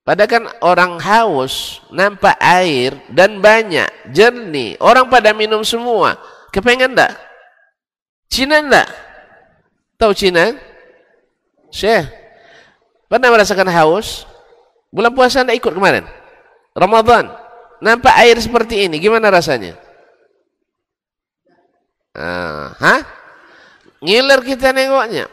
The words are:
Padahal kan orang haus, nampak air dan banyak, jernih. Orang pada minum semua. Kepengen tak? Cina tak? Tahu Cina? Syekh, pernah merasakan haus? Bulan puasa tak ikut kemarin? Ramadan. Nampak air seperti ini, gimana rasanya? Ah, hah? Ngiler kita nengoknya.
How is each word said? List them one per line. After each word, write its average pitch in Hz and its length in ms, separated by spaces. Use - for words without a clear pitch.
Padahal 185 260
kan 233 160
orang 175 400
haus, 180 800
nampak 196 480
air 147 560
dan 190 260
banyak, 202 480
jernih. 175 720
Orang 247 260
pada 220 300
minum 214 260
semua. 226 540
Kepengen 247 460
tak? - 160
Cina 285 400
tak? 208 220
Tahu 220 160
Cina? 185 400
Syekh, 196 320
pernah 240 240
merasakan 196 400
haus? 170 560
Bulan 226 160
puasa 254 320
tak 247 160
ikut 214 160
kemarin? 160 320
Ramadan. 220 560
Nampak 233 400
air 233 160
seperti 226 480
ini, 160 160
gimana 214 320
rasanya? 123 400
Ah, 80 640
hah? 190 240
Ngiler 262 400
kita 262 240
nengoknya. 262 640